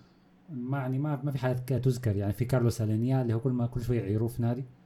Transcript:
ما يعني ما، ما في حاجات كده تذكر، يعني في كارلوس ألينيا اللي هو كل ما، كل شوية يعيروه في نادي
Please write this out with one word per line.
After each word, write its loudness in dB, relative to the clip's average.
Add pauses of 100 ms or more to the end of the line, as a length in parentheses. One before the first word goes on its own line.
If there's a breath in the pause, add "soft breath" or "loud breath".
(500 loud breath)
ما -4
يعني -2
ما، -2
ما -2
في -4
حاجات -2
كده 0
تذكر، 2
يعني 0
في -2
كارلوس 2
ألينيا 2
اللي 0
هو 0
كل 0
ما، 0
كل -4
شوية 0
يعيروه 0
في -4
نادي 0 (200)